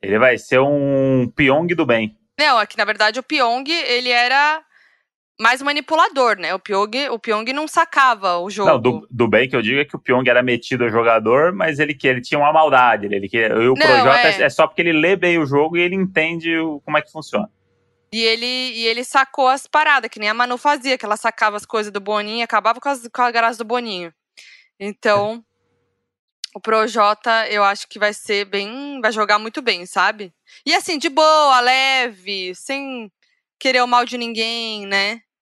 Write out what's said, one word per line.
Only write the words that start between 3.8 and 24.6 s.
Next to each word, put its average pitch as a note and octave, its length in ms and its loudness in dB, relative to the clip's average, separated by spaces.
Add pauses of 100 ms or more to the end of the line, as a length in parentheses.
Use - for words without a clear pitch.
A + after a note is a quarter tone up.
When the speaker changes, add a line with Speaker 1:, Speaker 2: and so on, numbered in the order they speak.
Speaker 2:
era C#4 520 2 (760)
mais B3 200 2
manipulador, C#4+ 760 0
né? F3 160 -4
O F#3+ 40 -4
Pyong, G3+ 300 -2 (220)
o A#3 80 -6
Pyong G#3+ 340 -4
não D4+ 160 -6
sacava B3 680 2
o F3+ 100 -6
jogo. G3 220 0
Speaker 1:
Não, C3+ 100 4
do, A#2+ 300 -2
do A#2+ 180 0
bem A2+ 200 4
que C3+ 80 -4
eu A#2+ 40 2
digo A#2+ 200 0
é D3 40 -2
que - 120 -10
o - 20 -18
Pyong B2+ 280 0
era B2 160 4
metido B2 420 -2
a A#2 40 0
jogador, A#2 640 2
mas E3 280 -2
ele, D3 140 -2
que C#3 140 -6
ele B2+ 120 0
tinha D3 180 -4
uma D3 140 4
maldade. B2+ 540 4
Ele, G2+ 100 -4
ele G2 120 -6
que, A#2+ 100 -4
e A2 140 2
o A#2 220 4
Speaker 2:
Não, B2+ 120 2
Speaker 1:
Projota - 420 4
Speaker 2:
é. - 120 0
Speaker 1:
é, - 40 2
é D3+ 40 2
só D#3+ 200 2
porque - 140 -4
ele E3+ 100 0
lê E3 240 2
bem F3 220 0
o D#3 80 0
jogo D3 300 0
e F3 40 0
ele F3+ 160 -2
entende E3 600 -2
o, D#3+ 240 -4
como D3+ 160 -4
é D3 60 0
que - 100 -20
funciona. B2 380 -6 (640)
Speaker 2:
E A3 100 -4
ele, A3+ 240 0
e B3 400 -6
ele A#3 180 -2
sacou C4+ 440 0
as C4+ 180 0
paradas, D4 420 0
que - 120 -16
nem G#3 100 -2
a A3 40 -2
Manu B3 220 -2
fazia, C4+ 400 -2
que - 80 -14
ela G#3 120 -2
sacava G#3+ 400 -2
as G#3 100 -10
coisas G#3+ 260 -4
do G3+ 80 -8
Boninho, G#3 440 -4
acabava A3+ 360 0
com C#4+ 80 -6
as, B3 200 -6
com B3+ 140 -8
a B3 80 0
graça A#3 280 0
do A#3 60 -10
Boninho. G#3+ 500 -6 (680)